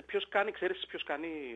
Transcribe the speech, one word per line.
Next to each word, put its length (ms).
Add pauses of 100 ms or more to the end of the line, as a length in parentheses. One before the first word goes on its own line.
ποιος 240
κάνει, 220
ξέρεις 360
ποιος 160
κάνει 240 (280)